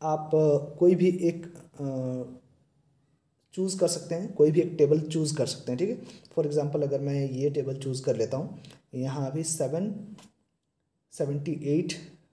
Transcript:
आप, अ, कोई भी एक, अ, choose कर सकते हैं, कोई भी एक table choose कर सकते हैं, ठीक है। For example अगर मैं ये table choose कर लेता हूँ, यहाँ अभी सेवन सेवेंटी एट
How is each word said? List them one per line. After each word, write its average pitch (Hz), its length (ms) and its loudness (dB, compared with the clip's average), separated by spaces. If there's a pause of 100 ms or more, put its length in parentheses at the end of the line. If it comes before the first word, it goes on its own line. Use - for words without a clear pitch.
आप, 156 260 -2
अ, 151 520 4
कोई 180 160 8
भी 180 120 4 (140)
एक, 170 240 0 (360)
अ, 127 420 -4 (1300)
choose 190 260 -4
कर 170 80 4
सकते - 280 -4
हैं, 190 180 -6
कोई 151 180 8
भी 160 100 6
एक 160 160 -4
table 151 220 6
choose 156 380 -2
कर 127 80 2
सकते - 260 -6
हैं, 127 80 -4
ठीक 196 100 0
है। 247 120 -6 (360)
For 151 140 0
example 147 320 0
अगर 139 160 0
मैं 139 300 -2
ये 131 200 0
table 135 260 -2
choose 131 280 -6
कर 123 120 0
लेता 110 220 -2
हूँ, - 220 -8 (360)
यहाँ 135 360 -4
अभी 156 120 -4
सेवन 165 720 -4 (960)
सेवेंटी 143 680 -2
एट - 140 -4 (400)